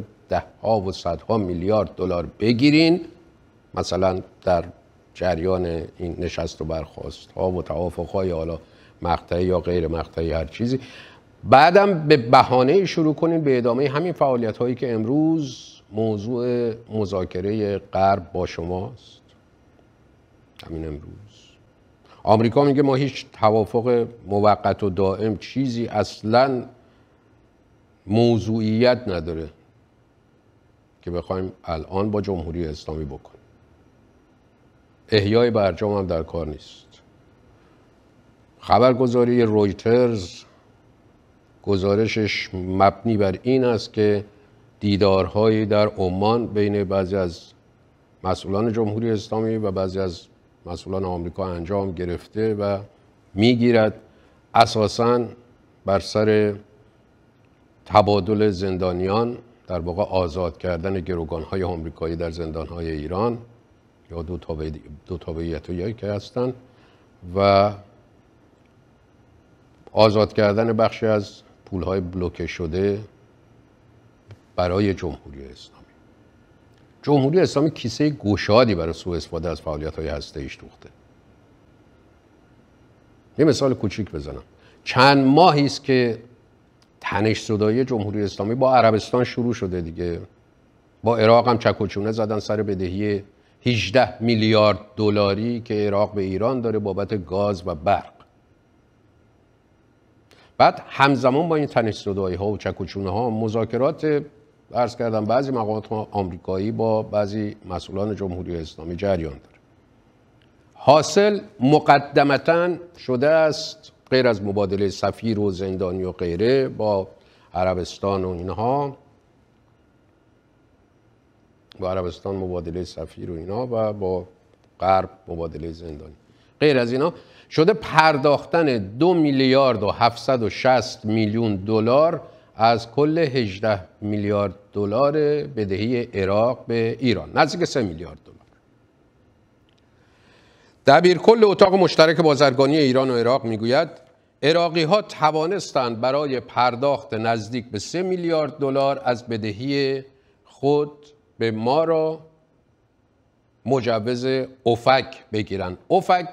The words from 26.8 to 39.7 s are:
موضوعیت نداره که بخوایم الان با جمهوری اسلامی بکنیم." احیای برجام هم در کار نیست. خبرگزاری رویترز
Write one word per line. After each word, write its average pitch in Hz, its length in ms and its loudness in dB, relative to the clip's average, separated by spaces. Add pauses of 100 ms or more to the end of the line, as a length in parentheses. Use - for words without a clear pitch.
موضوعیت 113 1000 2
نداره 82 420 -6 (1500)
که 87 80 -10
بخوایم 92 420 -4 (120)
الان 95 460 -4
با 104 100 -2
جمهوری 87 460 -4
اسلامی 78 380 -8
بکنیم." - 360 -16 (1700)
احیای 110 380 4
برجام 101 480 0
هم 95 80 -2
در 85 160 -2
کار 80 240 -8
نیست. - 400 -16 (1700)
خبرگزاری 120 840 4
رویترز 110 1000 0 (1200)